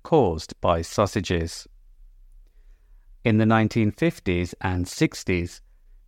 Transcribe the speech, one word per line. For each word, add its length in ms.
caused 600
by 200
sausages. 880
In 120
the 80
nineteen 460
fifties 680
and 260
sixties, 720